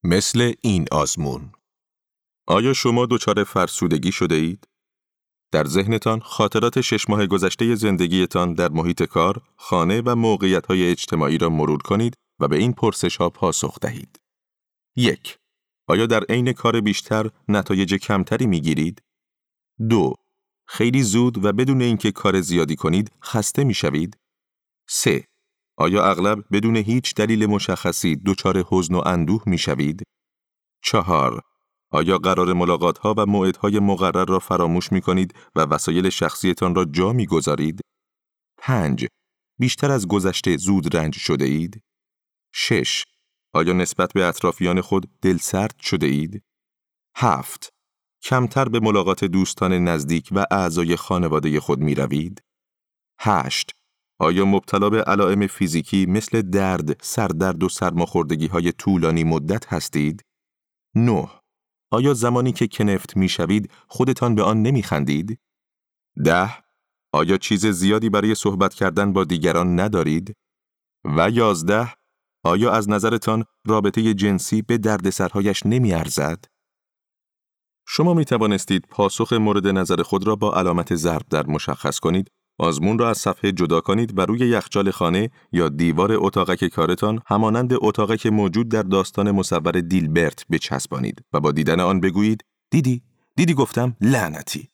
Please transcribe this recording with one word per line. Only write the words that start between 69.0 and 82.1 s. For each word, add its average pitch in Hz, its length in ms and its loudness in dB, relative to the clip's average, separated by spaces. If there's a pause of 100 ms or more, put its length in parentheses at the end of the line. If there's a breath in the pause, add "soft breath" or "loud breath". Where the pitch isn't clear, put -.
با 95 120 2
دیگران 87 560 0
ندارید؟ 92 540 -2 (720)
و 82 260 2
یازده، 107 640 0 (500)
آیا 98 280 2
از 107 160 0
نظرتان 110 560 0 (200)
رابطهٔ 107 500 2
جنسی 101 480 0
به 117 160 0
دردسرهایش 98 880 -2
نمی‌ارزد؟ 82 800 0 (1400)
شما 170 260 2
می‌توانستید 107 760 0
پاسخ 104 420 0
مورد 104 340 2
نظر 92 360 0
خود 95 240 -2
را 107 100 0
با 104 180 -2
علامت 87 400 0
ضرب 82 360 -2
در 76 160 -2
مشخص 76 520 -4
کنید، 92 320 -2 (280)